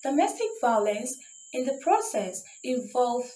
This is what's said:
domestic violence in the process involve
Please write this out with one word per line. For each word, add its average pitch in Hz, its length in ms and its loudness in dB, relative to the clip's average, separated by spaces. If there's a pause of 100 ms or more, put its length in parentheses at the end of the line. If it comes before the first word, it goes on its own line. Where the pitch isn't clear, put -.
domestic 330 440 2 (140)
violence 220 540 2 (380)
in 254 120 -2
the 269 180 -2
process 320 580 0 (220)
involve 247 720 0